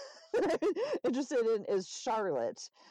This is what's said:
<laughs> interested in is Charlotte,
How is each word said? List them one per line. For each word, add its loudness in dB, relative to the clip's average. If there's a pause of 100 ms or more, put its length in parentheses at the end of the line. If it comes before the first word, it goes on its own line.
(320)
<laughs> 0
interested 2
in 2
is 0
Charlotte, -2 (200)